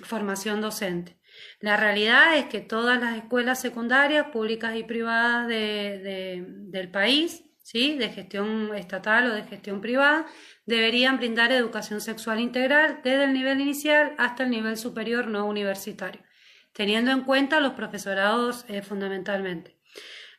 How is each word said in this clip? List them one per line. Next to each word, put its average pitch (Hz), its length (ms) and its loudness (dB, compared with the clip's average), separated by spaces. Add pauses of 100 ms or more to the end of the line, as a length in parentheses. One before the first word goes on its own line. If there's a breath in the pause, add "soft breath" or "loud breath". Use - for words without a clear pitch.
formación 208 580 -4
docente. 185 560 -6 (440 loud breath)
La 208 160 2
realidad 220 600 6
es 262 100 2
que 214 120 -6
todas 240 400 0
las 240 160 -2
escuelas 247 440 0
secundarias, 277 680 2
públicas 226 480 -4
y 226 80 -4
privadas 233 640 0
de, 233 80 -2 (480)
de, 185 440 -8
del 190 440 -10
país, 262 520 2 (200)
¿sí? 285 340 -2
De 220 120 -2
gestión 214 640 -4
estatal 214 560 0
o - 20 -2
de 208 100 -4
gestión 196 360 -10
privada, 285 460 4 (400 loud breath)
deberían 240 520 4
brindar 233 360 2
educación 220 480 0
sexual 220 400 -4
integral 269 640 2
desde 269 200 2
el 277 100 2
nivel 269 280 0
inicial 294 560 2
hasta 240 260 -2
el 254 80 0
nivel 220 260 -2
superior 226 500 -4
no 208 180 -2
universitario, 202 760 -6 (520 soft breath)
teniendo 220 380 2
en 269 100 2
cuenta 269 400 2
los 269 120 0
profesorados, 208 920 -2
eh, 202 140 -6
fundamentalmente. 196 1000 -6 (600 loud breath)